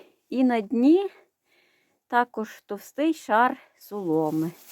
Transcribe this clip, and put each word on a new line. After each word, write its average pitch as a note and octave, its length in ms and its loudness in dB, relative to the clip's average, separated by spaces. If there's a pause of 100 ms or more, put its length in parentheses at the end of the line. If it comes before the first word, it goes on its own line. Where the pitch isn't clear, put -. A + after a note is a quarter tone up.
(300)
І B3+ 140 -2
на A#3+ 180 2
дні C#4 480 2 (960)
також A#3+ 580 -4
товстий C#4+ 480 -4
шар B3+ 440 0 (220)
соломи. D#3+ 720 -2 (200)